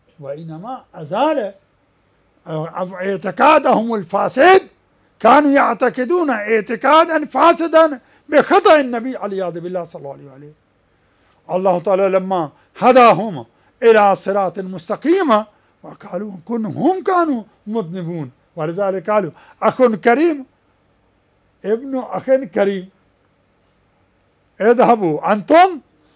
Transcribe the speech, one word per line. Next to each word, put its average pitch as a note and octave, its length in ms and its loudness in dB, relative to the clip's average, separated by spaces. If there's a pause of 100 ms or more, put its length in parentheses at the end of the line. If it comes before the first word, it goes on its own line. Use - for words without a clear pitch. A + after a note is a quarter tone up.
(200)
وإنما D#3+ 640 -14 (100)
أزال G3+ 600 -4 (920)
اعتقادهم F#3+ 1500 -2
الفاسد، A3 760 2 (520)
كانوا C#4 300 4
يعتقدون B3+ 800 0
اعتقادا C4 960 0
فاسدا D#4+ 760 2 (280)
بخطأ D#4 520 4
النبي A#3+ 360 -6
والعياذ F#3 440 -8
بالله F3+ 240 -8
صلى D#3+ 160 -18
الله C#3 120 -16
عليه C#3 120 -20
وسلم. C#3 280 -20 (1000)
الله F#3 300 0
تعالى F#3+ 280 0
لما F#3 420 -4 (280)
هداهم A3 680 4 (360)
إلى G#3 340 4
صراط G3 420 -4
مستقيم G#3+ 840 -2 (380)
وقالوا F#3 500 -14 (120)
كن A3+ 220 -6
هم B3+ 360 -2
كانوا E4 400 -2 (240)
مذنبون، F3 640 -8 (260)
ولذلك F3+ 540 -4
قالوا، G#3 200 -2 (320)
"أخٌ A3 200 2
كريم؟" B3+ 640 2 (1160)
ابن C4 340 -4
أخٍ G#3+ 320 -8
كريم G3+ 580 -2 (1700)
اذهبوا G#3 720 2
أنتم D#4+ 480 2 (360)